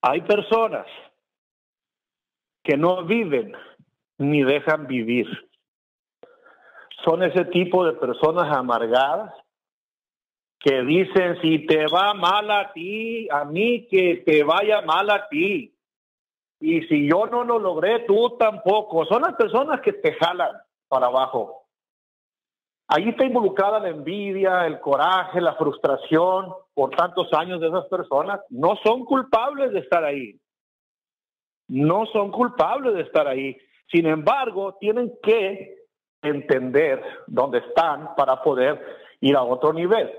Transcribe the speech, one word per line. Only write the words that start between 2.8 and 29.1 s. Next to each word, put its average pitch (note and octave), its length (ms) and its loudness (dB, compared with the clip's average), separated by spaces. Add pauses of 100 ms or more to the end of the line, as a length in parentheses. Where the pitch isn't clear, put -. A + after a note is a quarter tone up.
viven D#3+ 480 0 (640)
ni C#3+ 260 2
dejan D3 440 0
vivir. A#2+ 400 -2 (1800)
Son E3 200 0
ese F3 220 0
tipo F3+ 400 0
de D#3+ 80 0
personas D3+ 640 0
amargadas B2+ 760 0 (1300)
que C3+ 220 2
dicen, F3 600 0
"Si D#3+ 240 0
te D#3 220 2
va F#3+ 260 2
mal G3+ 380 0
a G3+ 220 0
ti, A3 560 -8
a D3 160 -2
mí A3 420 -2
que F3+ 380 2
te D3+ 180 6
vaya G#3 380 2
mal F#3 280 0
a G3+ 180 0
ti. D#3+ 460 -4 (880)
Y D#3+ 240 0
si D3 240 0
yo F#3 200 2
no A#3+ 160 -2
lo A#3 160 0
logré, F#3+ 400 0
tú A#3 380 2
tampoco". G#3 680 0
Son G#3 160 2
las E4+ 140 0
personas B3+ 460 0
que G3+ 120 0
te - 200 -2
jalan E3+ 420 -2 (320)
para B2+ 200 0
abajo. B2+ 600 -2 (1200)
Ahí F#3+ 200 2
está C4 160 2
involucrada G#3 540 2
la F#3+ 100 -4
envidia, F#3 760 -2
el D#3 140 -4
coraje, F3 640 0
la D#3+ 140 0
frustración D#3+ 1000 0 (200)
por C3+ 220 -2
tantos F3 380 -2
años E3+ 260 -2
de E3 80 -2
esas F3 200 -2
personas. F3+ 520 -2 (100)
No E3 280 0
son A#3+ 260 0
culpables B3+ 720 0